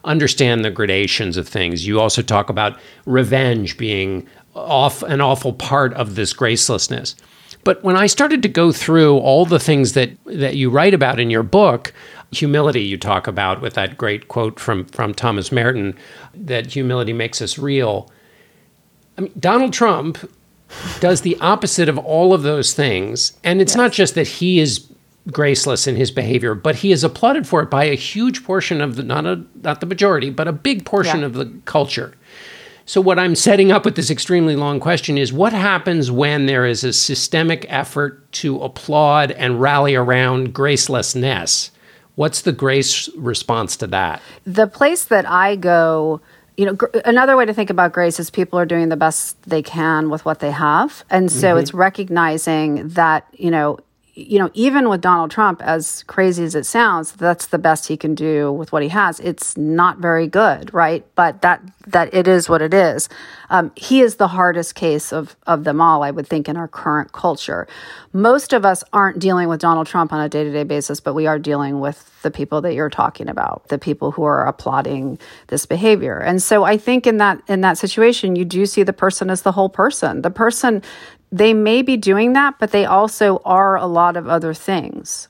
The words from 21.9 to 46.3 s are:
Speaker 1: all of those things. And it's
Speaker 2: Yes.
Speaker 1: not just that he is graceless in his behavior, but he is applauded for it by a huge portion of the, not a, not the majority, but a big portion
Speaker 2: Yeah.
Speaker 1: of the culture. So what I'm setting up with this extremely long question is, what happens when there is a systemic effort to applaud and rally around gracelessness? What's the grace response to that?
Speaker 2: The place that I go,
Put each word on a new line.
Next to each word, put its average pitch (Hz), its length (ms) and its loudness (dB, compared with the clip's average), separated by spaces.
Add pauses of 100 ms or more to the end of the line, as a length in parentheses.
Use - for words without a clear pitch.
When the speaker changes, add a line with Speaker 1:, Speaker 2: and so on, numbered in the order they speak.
Speaker 1:
all 165 380 2
of 165 80 2
those 143 320 -2
things. 110 580 -2 (120)
And 180 180 2
it's 185 100 0
Speaker 2:
Yes. - 40 0
Speaker 1:
not 240 160 2
just - 240 0
that 165 100 0
he 180 320 0
is 135 260 0 (460)
graceless 143 560 0
in 131 80 -2
his 127 160 0
behavior, 120 460 -2
but 151 180 -2
he 196 160 0
is 156 140 2
applauded 254 420 0
for 160 160 0
it 135 80 -6
by 139 140 2
a 147 100 0
huge 214 500 -4
portion 185 360 -2
of 139 160 -4
the, 135 80 -8
not 139 200 -4
a, 175 160 -4 (220)
not 147 180 -6
the 175 60 -8
majority, 175 420 0
but 156 200 -4
a 170 40 -2
big 214 320 -4
portion 170 360 0
Speaker 2:
Yeah. 143 60 -4
Speaker 1:
of 120 80 -6
the 127 160 -6 (160)
culture. - 480 -2 (720)
So - 160 0
what 185 180 4
I'm 175 180 2
setting 196 340 6
up 196 140 4
with 220 100 0
this 147 160 -4
extremely 160 460 2
long 143 240 -2
question 156 360 -2
is, 131 160 0
what 196 200 2
happens 180 580 0
when 143 360 2
there 131 200 2
is 117 160 -2
a 123 100 -2
systemic 160 760 -2
effort 143 640 -6
to 139 280 -4
applaud 147 720 0
and 123 300 -2
rally 143 340 2
around 127 580 2
gracelessness? 127 1200 -2 (460)
What's 151 260 -2
the 170 100 0
grace 135 640 -2
response 117 640 -4
to 113 100 -8
that? 87 320 -2 (260)
Speaker 2:
The 202 200 2
place 294 400 0
that 202 220 2
I 190 280 2
go, 160 640 2 (380)